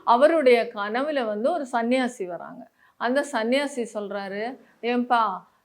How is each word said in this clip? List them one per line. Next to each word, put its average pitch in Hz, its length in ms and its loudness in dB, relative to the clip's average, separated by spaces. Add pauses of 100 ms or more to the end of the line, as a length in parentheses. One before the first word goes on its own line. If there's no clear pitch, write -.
அவருடைய 247 680 6
கனவுல 240 520 -2
வந்து 214 260 0
ஒரு 294 200 -4
சன்னியாசி 240 540 0
வராங்க. 165 420 -14 (280)
அந்த 254 360 0
சன்னியாசி 254 640 -2
சொல்றாரு, 202 640 -8 (240)
"ஏன்பா, 233 600 0 (220)